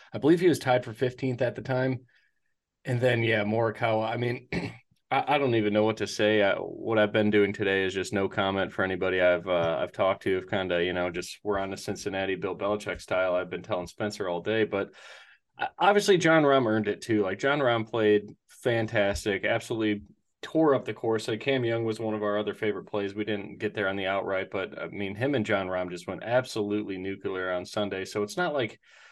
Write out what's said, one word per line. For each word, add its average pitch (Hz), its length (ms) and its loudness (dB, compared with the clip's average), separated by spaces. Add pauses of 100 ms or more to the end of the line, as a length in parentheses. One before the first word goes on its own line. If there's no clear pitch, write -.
(140)
I 110 60 -6
believe 160 200 4
he 180 80 4
was 139 120 4
tied 127 260 2
for 117 80 -10
fifteenth 127 480 -2
at 120 140 -2
the 117 60 -10
time. 131 380 -2 (840)
And 120 160 -2
then, 123 220 4
yeah, 113 200 2
Morikawa. 110 680 0
I 117 60 -4
mean, 120 360 -4
<clears throat> - 600 -10
I, 135 240 2
I - 20 4
don't 135 180 2
even 104 180 2
know 107 100 4
what 110 140 2
to 101 100 -4
say. 107 340 4
I, 98 140 4
what 90 420 -4
I've 104 160 4
been 107 160 4
doing 104 240 4
today 98 300 0
is 92 100 0
just 95 200 -4
no 98 140 2
comment 98 460 0
for 104 100 -2
anybody 92 380 0
I've, 90 260 4
uh, 85 320 2
I've 87 120 -4
talked 98 320 0
to. 95 140 2
I've 92 120 -6
kinda, 90 340 0
you 90 80 0
know, 90 200 -2
just, 87 320 -10
we're 101 160 -2
on 95 100 -4
the 95 80 -8
Cincinnati 95 580 -4
Bill 90 220 -6
Belichick 98 420 -4
style. 92 360 0
I've 90 140 -2
been 87 120 -8
telling 90 240 -4
Spencer 104 420 -6
all 87 140 -2
day, 110 220 2
but, 101 260 -2 (720)
uh, - 80 -4 (100)
obviously 202 400 4
Jon 160 260 6
Rahm 135 220 6
earned 110 220 2
it 101 140 -2
too. 107 200 2
Like, 95 160 0
Jon 139 220 2
Rahm 117 280 2
played 107 360 4 (260)
fantastic, 107 960 0
absolutely 110 580 0 (380)
tore 156 340 2
up 123 80 -2
the 110 100 -8
course. 110 340 -2
Like, 110 120 -2
Cam 135 240 0
Young 117 220 0
was 110 140 -4
one 110 160 -4
of 104 80 -4
our 104 160 0
other 101 160 -4
favorite 101 320 -4
plays. 101 260 -4
We 104 100 -4
didn't 104 360 -6
get 107 160 -4
there 101 120 0
on 98 80 -2
the 98 120 -2
outright, 95 440 -2
but, 95 300 -6
I 85 60 -8
mean, 98 280 -6
him 135 200 -2
and 110 100 0
Jon 98 220 0
Rahm 92 240 -4
just 87 160 -12
went 92 160 -8
absolutely 107 720 -2
nuclear 95 540 -6
on 90 140 -4
Sunday. 98 380 -4
So 104 200 -4
it's 104 120 -8
not 180 180 -2
like, 123 260 -4 (320)